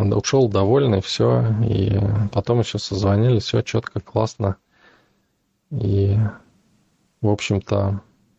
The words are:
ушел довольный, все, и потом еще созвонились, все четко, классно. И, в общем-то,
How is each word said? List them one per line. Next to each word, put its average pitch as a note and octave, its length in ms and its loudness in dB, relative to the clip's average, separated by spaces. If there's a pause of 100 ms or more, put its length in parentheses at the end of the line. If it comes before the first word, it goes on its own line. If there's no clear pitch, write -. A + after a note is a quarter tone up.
(180)
ушел C3 320 2
довольный, G#2 520 2
все, A#2+ 440 0 (200)
и G2+ 340 0 (340)
потом A#2+ 280 0
еще G#2 180 -4
созвонились, G#2 680 0
все A2+ 180 0
четко, - 380 -6
классно. G#2+ 560 -2 (1120)
И, G2+ 460 0 (1040)
в G#2+ 80 0
общем-то, G2+ 720 -2 (380)